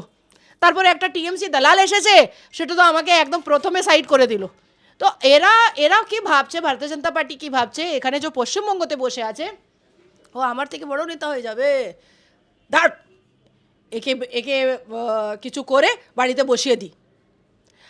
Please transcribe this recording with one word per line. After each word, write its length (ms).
তারপরে 280
একটা 200
টিএমসি 400
দালাল 320
এসেছে, 480
সেটা 240
তো 60
আমাকে 300
একদম 300
প্রথমে 420
সাইড 240
করে 200
দিল। 200
তো 80
এরা, 300
এরা 280
কি 160
ভাবছে, 420
ভারতীয় 280
জনতা 220
পার্টি 240
কি 140
ভাবছে, 340
এখানে 360
যে 100
পশ্চিমবঙ্গতে 680
বসে 280
আছে, 280
ও 40
আমার 280
থেকে 180
বড় 200
নেতা 220
হয়ে 140
যাবে, 520
ধার, 180
একে, 200
একে, 400
আহ, 680
কিছু 220
করে 260
বাড়িতে 280
বসিয়ে 320
দিই। 140